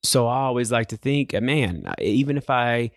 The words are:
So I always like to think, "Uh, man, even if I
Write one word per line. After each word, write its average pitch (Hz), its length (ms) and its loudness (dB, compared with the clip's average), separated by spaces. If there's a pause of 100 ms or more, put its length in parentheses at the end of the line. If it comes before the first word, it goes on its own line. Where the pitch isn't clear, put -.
So 123 240 2
I 123 120 0
always 123 340 0
like 113 160 0
to 113 80 -8
think, 139 380 -2
"Uh, 104 80 0
man, 107 580 0
even 139 380 2
if 139 100 -4
I 120 480 0